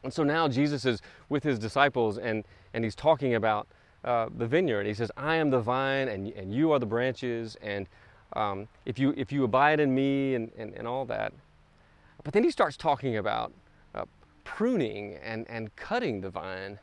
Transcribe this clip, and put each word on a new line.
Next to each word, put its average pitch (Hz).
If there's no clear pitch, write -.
And 135
so 160
now 156
Jesus 135
is 117
with 147
his 135
disciples 117
and, 110
and 117
he's 107
talking 139
about, 107
uh, 117
the 117
vineyard. 120
He 107
says, 110
"I 151
am 156
the 127
vine 135
and, 98
and 98
you 156
are 143
the 120
branches, 117
and, 101
um, 101
if 123
you, 135
if -
you 139
abide 143
in 135
me," 135
and, 113
and, 110
and 110
all 127
that. 110
But -
then 208
he 339
starts 160
talking 135
about, 107
uh, -
pruning 107
and, 113
and 113
cutting 185
the 95
vine. 95